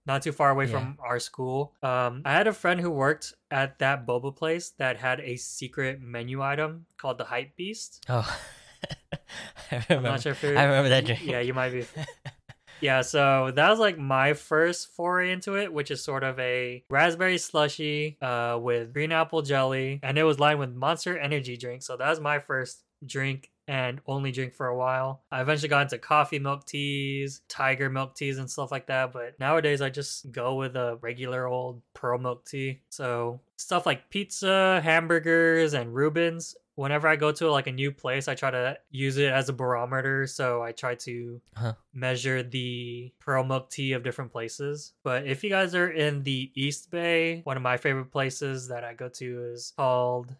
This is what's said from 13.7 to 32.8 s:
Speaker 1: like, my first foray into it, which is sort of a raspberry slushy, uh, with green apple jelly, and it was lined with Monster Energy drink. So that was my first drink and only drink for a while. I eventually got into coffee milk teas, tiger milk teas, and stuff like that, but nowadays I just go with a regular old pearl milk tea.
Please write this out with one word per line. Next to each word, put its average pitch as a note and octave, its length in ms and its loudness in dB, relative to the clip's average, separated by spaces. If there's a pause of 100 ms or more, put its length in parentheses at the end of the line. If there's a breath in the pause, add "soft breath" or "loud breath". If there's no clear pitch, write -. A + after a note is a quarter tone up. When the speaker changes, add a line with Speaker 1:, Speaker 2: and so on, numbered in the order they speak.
Speaker 1:
like, G3 220 2
my C3+ 340 4
first E3 640 0
foray F3+ 360 0
into F#3 220 -4
it, G3 180 -2
which D3 200 -4
is C#3 120 -4
sort C3+ 200 -2
of C3 160 -2
a B2 500 -2
raspberry E3+ 480 4
slushy, D3+ 840 0
uh, A#2+ 360 0
with A#2+ 320 -2
green D3+ 200 -2
apple D#3+ 320 2
jelly, C3+ 580 0
and C#3 160 -2
it D#3 60 6
was D3 160 4
lined D3 200 6
with B2+ 140 -4
Monster D#3 420 -2
Energy C#3+ 420 -4
drink. B2 260 -10
So C3 120 -8
that C3 140 0
was D#3 100 0
my D3 200 0
first C3 440 -4 (220)
drink C3+ 460 -4 (160)
and C3 400 -2
only C3+ 240 -2
drink B2+ 240 -6
for C#3 100 -4
a B2 100 0
while. C3 460 -2 (100)
I C3 100 -2
eventually D3 280 0
got C#3+ 140 6
into C3 160 -4
coffee D3+ 400 4
milk C#3 260 -2
teas, C#3 840 -4
tiger C3+ 440 0
milk C3+ 240 -4
teas, C#3 240 -4
and C3 100 -8
stuff C#3 220 -6
like C3+ 160 -6
that, C3 260 0
but B2 260 -10
nowadays D3 440 2
I C3+ 80 0
just C3+ 400 -8
go C3 240 -2
with C3 200 -4
a A#2+ 260 -2
regular B2+ 440 -4
old B2 380 -4 (100)
pearl B2 240 -2
milk B2+ 280 -6
tea. C3+ 440 -6